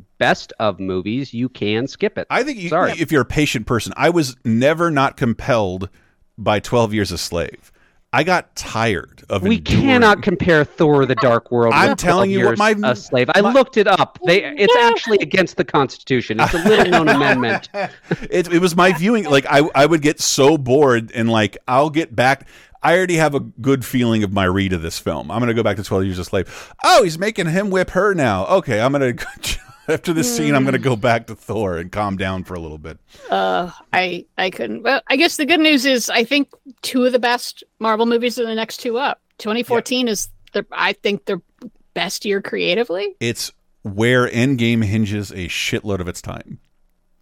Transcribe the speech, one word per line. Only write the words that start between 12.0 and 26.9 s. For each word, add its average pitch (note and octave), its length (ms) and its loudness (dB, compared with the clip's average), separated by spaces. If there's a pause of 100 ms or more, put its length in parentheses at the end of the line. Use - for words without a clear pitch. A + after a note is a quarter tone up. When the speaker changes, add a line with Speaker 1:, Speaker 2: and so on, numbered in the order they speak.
Speaker 1:
twelve G3 100 0
Speaker 2:
you - 60 2
what - 40 4 (260)
Speaker 1:
Years G3+ 60 -6
Speaker 2:
my, E3 100 0
Speaker 1:
a B2 40 0
Slave. - 380 -2
I F#3+ 80 4
Speaker 2:
my G3+ 100 2
Speaker 1:
looked C4 240 2
it G#3 120 4
up. F3+ 380 2
They, F3+ 180 4
it's G4+ 300 2
Speaker 3:
Yeah. A#4+ 140 4
Speaker 1:
actually F4 320 2
against F3 380 -2
the - 80 0
Constitution. B2 760 -2
It's D#3 140 2
a E3+ 100 0
little G#3+ 280 6
known E3 180 4
Speaker 2:
<laughs> - 60 4
Speaker 1:
amendment. B2 540 0 (600)
Speaker 2:
It, E3+ 240 -2
it E3+ 80 4
was F3+ 140 0
my F#3 180 4
viewing. G3 320 0
Like, C#3 240 2
I, D3 260 4
I C#3 100 6
would D#3 160 2
get D#3 200 0
so C#3+ 360 4
bored, B2+ 560 2
and, A#2 160 0
like, A2 280 0 (100)
I'll C3+ 220 2
get D3 260 -4
back. C3 320 0 (340)
I E3+ 140 4
already F3+ 200 2
have D#3 200 2
a C3+ 60 0
good B2+ 420 -2
feeling A#2 400 0
of F#2+ 80 -2
my F#2+ 140 2
read F#2+ 260 2
of F2 100 -4
this E2 180 -8
film. D2+ 320 -6
I'm G#2+ 80 -4
gonna A#2+ 160 0
go A2+ 80 0
back G#2 140 0
to G2+ 60 -10
Twelve F#2+ 220 -2
Years F#2 140 -4
a F2 40 -8
Slave. - 480 -6 (140)
Oh, D#4+ 180 6